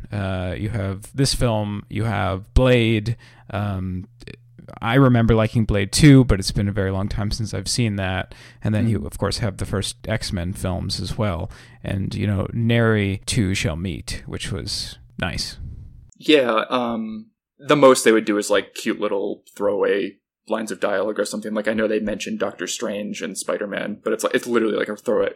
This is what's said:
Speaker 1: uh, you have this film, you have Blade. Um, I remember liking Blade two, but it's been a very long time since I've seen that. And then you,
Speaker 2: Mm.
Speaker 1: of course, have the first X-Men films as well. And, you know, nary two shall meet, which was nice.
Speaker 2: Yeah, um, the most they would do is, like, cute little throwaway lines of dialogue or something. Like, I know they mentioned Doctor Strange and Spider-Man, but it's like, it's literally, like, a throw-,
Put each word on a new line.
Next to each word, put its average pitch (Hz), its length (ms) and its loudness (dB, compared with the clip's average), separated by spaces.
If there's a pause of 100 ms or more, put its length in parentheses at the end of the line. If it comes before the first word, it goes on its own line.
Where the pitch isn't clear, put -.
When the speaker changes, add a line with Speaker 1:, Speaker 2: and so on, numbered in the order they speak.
(120)
Speaker 1:
uh, 95 440 -4
you 104 140 -6
have 98 440 -6
this 135 200 0
film, 107 560 -2
you 107 140 -4
have 98 500 -2
Blade. 117 640 2 (340)
Um, 95 560 -6 (760)
I 117 140 0
remember 120 400 6
liking 110 320 4
Blade 101 260 0
two, 135 320 10
but 101 140 2
it's - 140 -4
been 101 160 0
a 101 40 -2
very 98 200 0
long 95 160 -2
time 101 240 -4
since 107 200 -6
I've 98 160 -6
seen 110 280 0
that. 92 360 -4 (300)
And 107 120 0
then 113 140 2
you, 104 120 0
Speaker 2:
Mm. 107 60 -6
Speaker 1:
of - 120 -10
course, 98 200 -2
have 101 200 -4
the 101 80 -6
first - 300 -4 (120)
X-Men 95 460 -4
films 92 460 -6
as - 180 -8
well. 95 320 -4 (320)
And, 98 320 -4
you 98 140 -2
know, 98 260 0
nary 113 720 2
two 95 280 0
shall 78 220 -2
meet, 82 480 -8
which - 280 -10
was - 460 -8 (200)
nice. - 400 -6 (580)
Speaker 2:
Yeah, 123 540 4
um, 113 600 -4 (280)
the 143 180 2
most 131 280 8
they 113 80 8
would 110 120 6
do 104 140 2
is, 104 120 0
like, 98 240 2
cute - 260 -4
little 101 420 -4 (140)
throwaway 101 600 0 (320)
lines 110 220 -2
of 98 100 -8
dialogue 101 380 0
or 101 60 0
something. 107 300 -8
Like, 107 140 -2
I 110 60 2
know 110 140 0
they 110 120 0
mentioned 104 380 -6
Doctor 101 280 -4
Strange 104 560 -8
and 95 140 -8
Spider-Man, 101 680 -6
but 110 80 -2
it's 107 120 -2
like, 104 100 -2
it's 127 120 -2
literally, 110 300 0
like, - 120 -2
a 104 80 -8
throw-, 101 400 0